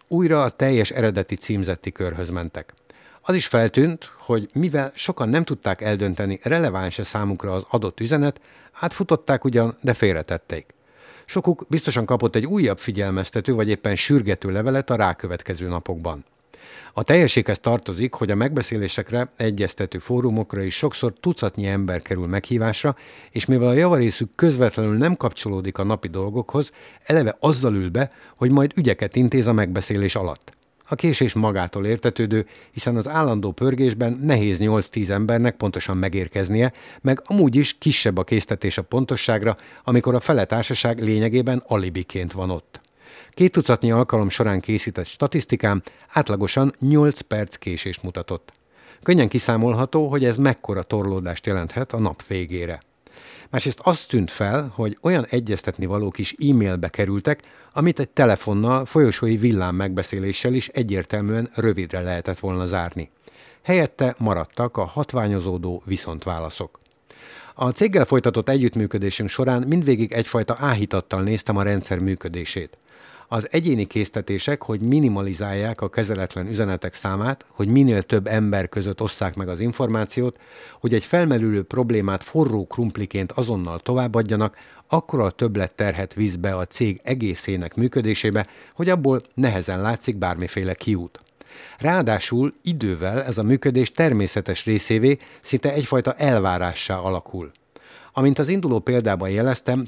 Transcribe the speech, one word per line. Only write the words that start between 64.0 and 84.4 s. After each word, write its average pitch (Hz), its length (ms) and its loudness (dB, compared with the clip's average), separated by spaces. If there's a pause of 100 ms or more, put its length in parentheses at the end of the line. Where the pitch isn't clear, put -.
maradtak 104 600 -2
a 95 80 -2
hatványozódó 92 1000 -4
viszontválaszok. 82 920 -8 (760)
A 127 160 0
céggel 190 360 4
folytatott 123 440 0
együttműködésünk 107 800 0
során 127 320 0
mindvégig 135 500 2
egyfajta 117 480 -2
áhítattal 104 600 -2
néztem 104 360 0
a 98 60 0
rendszer 98 360 -2
működését. 90 800 -6 (520)
Az 113 220 -4
egyéni 156 340 2
késztetések, 104 800 -4
hogy 104 180 -4
minimalizálják 104 1000 0
a 101 80 -4
kezeletlen 95 580 -4
üzenetek 101 460 -2
számát, 104 560 -4
hogy 101 180 -2
minél 120 340 6
több 101 260 0
ember 104 420 0
között 101 320 -4
osszák 98 340 -4
meg 95 140 -6
az 87 100 -6
információt, 117 800 -2 (400)
hogy 117 140 0
egy 110 100 2
felmerülő 113 600 2
problémát 107 600 0
forró 117 440 0
krumpliként 101 640 -4
azonnal 92 480 -4
továbbadjanak, 113 800 0 (300)